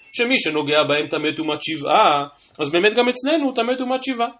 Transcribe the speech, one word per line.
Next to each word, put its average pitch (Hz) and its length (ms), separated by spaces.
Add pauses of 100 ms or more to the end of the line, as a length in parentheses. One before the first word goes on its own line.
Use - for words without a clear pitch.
(120)
שמי 247 260
שנוגע 151 400 (100)
בהם 147 180
טמא 151 300
טומאת 151 260
שבעה, 151 640 (320)
אז 147 120
באמת 190 240
גם 240 140
אצלנו 269 440
טמא 240 260
טומאת 254 260
שבעה. 240 240 (120)